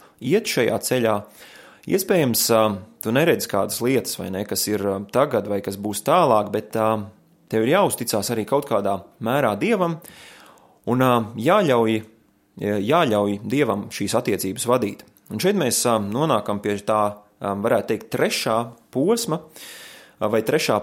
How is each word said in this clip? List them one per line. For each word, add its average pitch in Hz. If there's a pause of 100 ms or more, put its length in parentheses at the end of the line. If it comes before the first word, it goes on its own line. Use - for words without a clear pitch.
(220)
iet 185
šajā 110
ceļā." 110 (680)
Iespējams, 170 (100)
ā, 107 (240)
tu 110
neredzi 131
kādas 101
lietas, 120
vai 95
ne, 95
kas -
ir, 104
ā, 98 (100)
tagad 123
vai 101
kas 98
būs 104
tālāk, 127
bet, 107
ā, 110 (420)
tev 110
ir 135
jāuzticās 123
arī 113
kaut 143
kādā 101 (200)
mērā 117
Dievam 180 (880)
un, 127
ā, 120
jāļauj, 117 (580)
jāļauj 104
Dievam 107
šīs -
attiecības 104
vadīt. 113 (320)
Un 104
šeit 202
mēs, 131
ā, 117
nonākam 104
pie 104
tā, 107 (400)
ā, 101 (100)
varētu 113
teikt, 110
trešā 131 (340)
posma, 170 (800)
ā, 107
vai 110
trešā 143